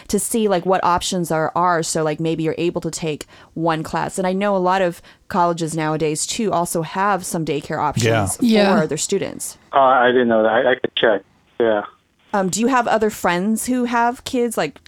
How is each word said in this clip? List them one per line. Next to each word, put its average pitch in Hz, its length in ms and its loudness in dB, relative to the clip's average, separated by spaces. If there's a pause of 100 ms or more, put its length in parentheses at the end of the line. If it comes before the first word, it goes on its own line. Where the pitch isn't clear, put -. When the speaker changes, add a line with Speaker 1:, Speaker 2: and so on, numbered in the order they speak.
Speaker 1:
to 208 100 0
see, 214 300 0
like, 180 180 2
what 185 160 2
options 180 480 0
are, 160 240 0
are. 170 300 0
So, 165 180 -2
like, 156 160 -2
maybe 165 240 -2
you're 156 160 -2
able 170 220 -2
to 165 100 -6
take 156 360 -8 (280)
one 160 300 -2
class. 151 340 -6
And 185 80 -2
I 185 60 0
know 196 240 0
a - 20 0
lot 185 240 2
of 175 180 -2 (280)
colleges 170 480 0
nowadays, 156 500 -2
too, 214 260 -2
also 170 300 -2
have 190 420 -2
some 170 200 -4
daycare 151 320 -4
options 139 280 -2
Speaker 2:
Yeah. 113 240 2 (480)
Speaker 1:
for 160 60 4
Speaker 3:
Yeah. 156 40 0
Speaker 1:
their 147 100 -4
students. - 640 -6 (140)
Speaker 4:
Oh, 143 80 4
I 127 320 6
didn't 123 160 4
know 113 160 4
that. 110 80 2
I, 123 180 2
I 127 60 4
could - 180 -8
check. 104 280 2 (360)
Yeah. 110 240 2 (520)
Speaker 1:
Um, 190 160 0
do 196 100 -2
you 233 60 2
have 254 200 2
other 220 220 2
friends 202 560 -2
who 247 200 0
have 240 400 -2
kids? 240 340 -2
Like, 165 300 -4